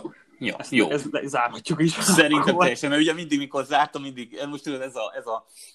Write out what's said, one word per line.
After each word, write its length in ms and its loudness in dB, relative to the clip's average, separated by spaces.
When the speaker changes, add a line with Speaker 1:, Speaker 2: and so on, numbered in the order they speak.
Speaker 1:
Jó, 180 -4
Speaker 2:
Ezt, 140 -12
Speaker 1:
jó. 180 4
Speaker 2:
ezt 220 -2
lezárhatjuk 720 -2
is. 100 4
Speaker 1:
Szerintem 500 4
Speaker 2:
Akkor 200 2
Speaker 1:
teljesen, 280 2
mert 120 4
ugye 120 4
mindig, 240 -2
mikor 280 -4
zártam, 360 0
mindig, 380 -12
most 140 -10
tudod, 180 -6
ez 140 -8
a, 200 -6
ez 100 -12
a, 200 -6